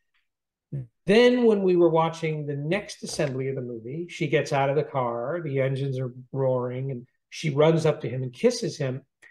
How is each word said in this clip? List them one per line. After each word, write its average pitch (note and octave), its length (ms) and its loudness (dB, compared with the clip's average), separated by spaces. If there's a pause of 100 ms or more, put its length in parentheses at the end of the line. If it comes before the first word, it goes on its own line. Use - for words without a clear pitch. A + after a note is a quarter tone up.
(1080)
Then A#3+ 380 6
when G#3 180 4
we F#3 140 4
were E3+ 120 6
watching D#3+ 580 0
the C#3+ 100 -4
next D#3+ 460 -4
assembly C3+ 460 -4
of C3+ 60 -4
the C3 80 -6
movie, B2 460 -10
she D#3 200 -4
gets C#3+ 240 0
out C#3 180 2
of C#3 60 2
the D3+ 60 2
car, B2+ 600 -4
the C3+ 180 -2
engines C3+ 380 -2
are B2+ 140 -6 (200)
roaring, B2+ 580 -2
and B2+ 160 -10 (240)
she - 200 -6
runs D#3+ 360 4
up D3 160 0
to B2 60 -4
him B2+ 140 -4
and B2 100 -6
kisses A#3 440 0
him, C3 260 -4 (280)